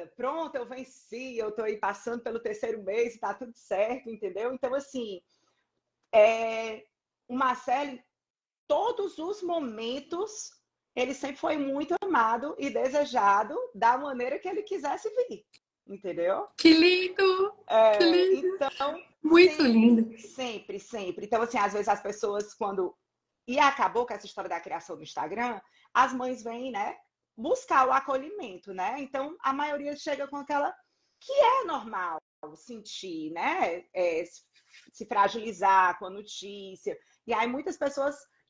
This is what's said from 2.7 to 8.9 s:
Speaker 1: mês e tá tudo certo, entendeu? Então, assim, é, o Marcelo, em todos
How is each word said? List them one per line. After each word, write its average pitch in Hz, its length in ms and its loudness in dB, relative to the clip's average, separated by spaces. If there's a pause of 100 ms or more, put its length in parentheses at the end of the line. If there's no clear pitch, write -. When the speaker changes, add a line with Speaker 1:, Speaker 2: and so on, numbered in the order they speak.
Speaker 1:
mês 233 320 -2
e - 40 -20
tá 202 140 -4
tudo 233 240 -14
certo, 220 520 -2
entendeu? 214 440 -6
Então, 254 220 -4
assim, 220 440 -8 (960)
é, 226 720 4 (420)
o 247 80 -8
Marcelo, 262 560 0
em 247 120 -16 (640)
todos 403 500 0